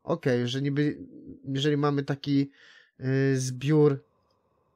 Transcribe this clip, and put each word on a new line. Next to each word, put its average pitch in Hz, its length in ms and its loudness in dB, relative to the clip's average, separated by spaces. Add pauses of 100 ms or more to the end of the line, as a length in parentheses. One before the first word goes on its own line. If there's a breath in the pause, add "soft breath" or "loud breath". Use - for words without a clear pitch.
Okej, 123 440 0
że 135 140 -4
niby, 143 360 -2 (460)
jeżeli 139 320 0
mamy 143 260 0
taki, 139 480 -2 (500 soft breath)
y, 135 400 0
zbiór, 139 520 2 (840)